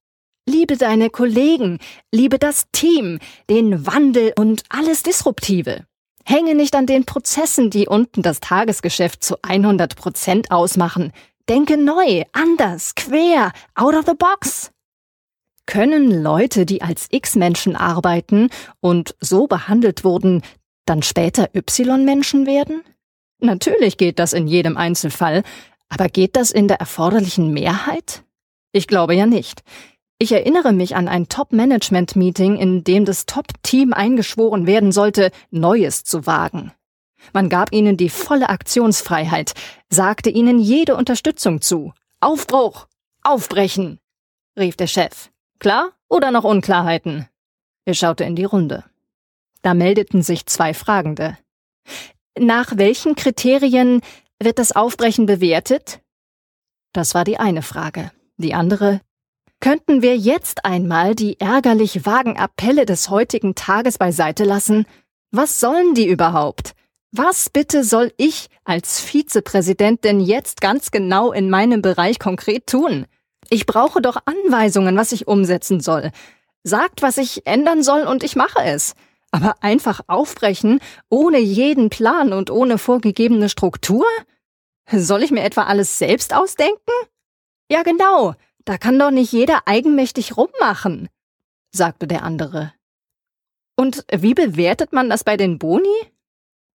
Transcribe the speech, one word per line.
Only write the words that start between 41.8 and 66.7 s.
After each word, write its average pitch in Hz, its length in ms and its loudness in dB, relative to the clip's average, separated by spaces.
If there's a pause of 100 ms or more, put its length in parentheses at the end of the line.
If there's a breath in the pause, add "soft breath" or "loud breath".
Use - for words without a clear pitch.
„Aufbruch! 269 680 0 (360)
Aufbrechen!“, 190 760 -2 (580)
rief 185 200 -4
der 175 100 -4
Chef. - 440 -6 (280)
„Klar 247 320 0 (160)
oder 285 240 2
noch 233 120 2
Unklarheiten?“ 170 840 0 (560)
Er 180 120 -2
schaute 165 280 -2
in 165 120 -6
die 175 80 -4
Runde. 180 420 -2 (760)
Da 180 120 0
meldeten 190 480 2
sich 165 240 -4
zwei 160 280 -2
Fragende. 190 640 -4 (1000 loud breath)
„Nach 233 400 0
welchen 240 380 2
Kriterien 254 840 2 (380 loud breath)
wird 226 200 0
das - 160 0
Aufbrechen 233 500 2
bewertet?“ 185 760 0 (920)
Das 170 200 -4
war 175 100 2
die 202 160 -2
eine 180 220 0
Frage. 156 500 -10 (260)
Die 160 160 -4
andere: 196 480 0 (580)
„Könnten 285 420 2
wir 247 160 4
jetzt 240 480 -2
einmal 180 500 0
die 214 240 -4
ärgerlich 220 680 2
vagen 233 320 0
Appelle 240 480 0
des 180 240 -4
heutigen 202 460 0
Tages 226 420 -2
beiseite 170 460 0
lassen? 208 420 2 (460 soft breath)
Was 277 280 -2
sollen 330 360 2
die 226 120 2
überhaupt? 165 640 -2 (380)